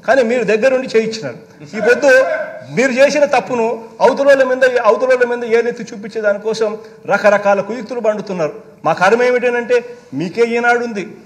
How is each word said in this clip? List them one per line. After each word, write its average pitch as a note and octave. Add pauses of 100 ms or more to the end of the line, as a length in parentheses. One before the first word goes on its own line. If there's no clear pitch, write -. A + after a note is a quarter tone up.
కానీ B3+
మీరు A#3
దగ్గరుండి B3+ (100)
చేయించినారు. G#3+ (420)
ఈ A3
పొద్దు C4 (500)
మీరు C4
చేసిన C#4
తప్పును B3 (180)
అవతలోళ్ళ C4+
మీద, B3+
అవతలోళ్ళ B3
మీద A#3+
ఏలెత్తి A#3
చూపించే A3
దానికోసం G#3 (280)
రకరకాల G3+
కుయుక్తులు G#3+
పండుతున్నారు. G3 (320)
మా D#3+
కర్మ G3+
ఏమిటనంటే A#3+ (280)
మీకే F3
ఈనాడు A#3+
ఉంది G3+ (180)